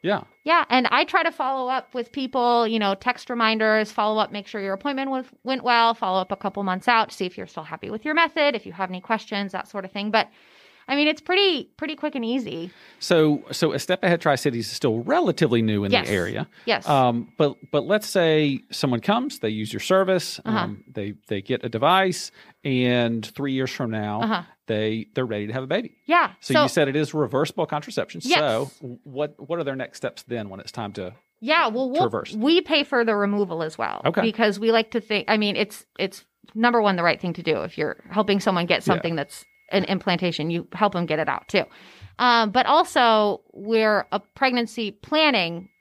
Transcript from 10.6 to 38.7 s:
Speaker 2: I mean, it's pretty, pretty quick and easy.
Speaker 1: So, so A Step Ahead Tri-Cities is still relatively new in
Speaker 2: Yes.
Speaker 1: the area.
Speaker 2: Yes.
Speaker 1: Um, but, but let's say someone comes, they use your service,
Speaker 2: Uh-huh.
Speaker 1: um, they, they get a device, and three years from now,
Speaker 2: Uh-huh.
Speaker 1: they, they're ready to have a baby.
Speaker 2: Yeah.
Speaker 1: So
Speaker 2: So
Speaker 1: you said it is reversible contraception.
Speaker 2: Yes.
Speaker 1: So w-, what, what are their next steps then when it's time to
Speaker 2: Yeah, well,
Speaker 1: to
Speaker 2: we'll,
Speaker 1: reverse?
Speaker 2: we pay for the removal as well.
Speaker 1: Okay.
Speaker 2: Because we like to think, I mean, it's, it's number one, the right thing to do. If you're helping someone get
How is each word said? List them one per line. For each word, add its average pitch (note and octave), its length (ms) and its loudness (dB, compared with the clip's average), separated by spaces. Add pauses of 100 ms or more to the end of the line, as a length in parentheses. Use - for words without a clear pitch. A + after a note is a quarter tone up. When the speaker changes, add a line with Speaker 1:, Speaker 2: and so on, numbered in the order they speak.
Speaker 2:
I C4+ 100 -2
mean, D4+ 120 4
it's D#4 140 -2
pretty, F#4 560 0
pretty D4+ 180 -6
quick D4+ 180 -6
and B3 80 -4
easy. A3+ 480 -4 (280)
Speaker 1:
So, D#3 520 4
so - 220 0
A C3 60 -2
Step F#3 260 -2
Ahead E3+ 160 4
Tri-Cities B2+ 460 0
is - 60 -10
still A2+ 260 0
relatively D3+ 640 2
new G#2+ 220 2
in G2+ 80 0
Speaker 2:
Yes. - 140 2
Speaker 1:
the - 60 0
area. F#2+ 340 -2 (200)
Speaker 2:
Yes. G#3+ 200 -2
Speaker 1:
Um, B2 520 2
but, C#3+ 180 2 (160)
but C#3+ 140 0
let's G#3 200 0
say D#3 540 2 (100)
someone B2 300 0
comes, A#3+ 380 0
they A2 100 -2
use G#2+ 240 -4
your - 80 -6
service, F#3+ 640 0
Speaker 2:
Uh-huh. A3 140 0
Speaker 1:
um, G#2 280 -6
they, G#2 280 -8 (140)
they G2+ 120 -2
get B2 240 -4
a A2 60 -4
device, F3 600 2 (340)
and B2 600 2
three C#3 300 -6
years C3 160 -2
from A#2 220 -6
now, G#2+ 280 -4
Speaker 2:
Uh-huh. G#3+ 220 -2 (240)
Speaker 1:
they, A2 480 -2
they're C3 100 0
ready G#2 220 -4
to G#2+ 80 -8
have C3 80 -4
a C3+ 40 -10
baby. G3+ 380 -4
Speaker 2:
Yeah. D#4+ 360 0
Speaker 1:
So - 120 -4
Speaker 2:
So A3+ 120 6
Speaker 1:
you - 40 0
said D3 200 2
it C3+ 80 -2
is D#3 180 -2
reversible C#3 500 -2
contraception. D3+ 580 -6
Speaker 2:
Yes. D4+ 160 2
Speaker 1:
So C3+ 320 0 (120)
w-, B2 220 -14
what, D3 300 -6 (140)
what E3+ 100 -4
are D#3+ 60 -4
their C3+ 120 -4
next - 200 -10
steps - 280 -8
then A2 260 -6
when F#2+ 100 -14
it's - 120 -16
time G#2 220 -8
to F#2 200 -8 (260)
Speaker 2:
Yeah, D4 280 0
well, B3 180 -2
Speaker 1:
to B3 80 -4
Speaker 2:
we'll, F4 100 2
Speaker 1:
reverse? - 300 -4
Speaker 2:
we D4 260 4
pay D#4 240 0
for A#3+ 220 0
the A3 100 2
removal G3+ 460 0
as D#3 160 -6
well. F#2 260 -6
Speaker 1:
Okay. E3+ 160 0
Speaker 2:
Because A3 400 0
we A3+ 100 2
like A3+ 200 2
to A3+ 100 -2
think, G#3+ 280 -4
I G#3+ 100 4
mean, G#3 180 0
it's, - 300 -4 (120)
it's - 280 -8 (280)
number A#3 280 4
one, G3 140 4
the E3+ 60 0
right E3+ 160 2
thing F3 140 -4
to E3+ 100 -8
do. D3+ 200 0
If - 160 -8
you're D3+ 320 -4
helping G3+ 280 2
someone F3+ 280 0
get E3 200 2